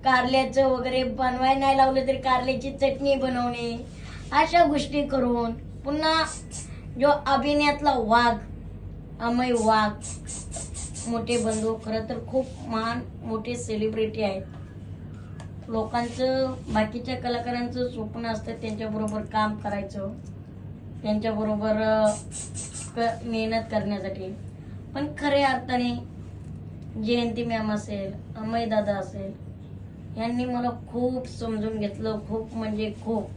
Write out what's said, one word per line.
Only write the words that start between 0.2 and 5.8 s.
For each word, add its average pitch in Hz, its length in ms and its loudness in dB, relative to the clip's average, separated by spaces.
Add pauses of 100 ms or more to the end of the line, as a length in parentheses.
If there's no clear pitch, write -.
वगैरे 254 360 2
बनवायला 254 540 2
नाही 269 180 6
लावलं 262 300 6
तरी 269 100 2
कारल्याची 262 540 2
चटणी 277 440 2
बनवणे, 240 580 0 (600)
अशा 320 320 8
गोष्टी 285 420 2
करून 240 460 2 (320)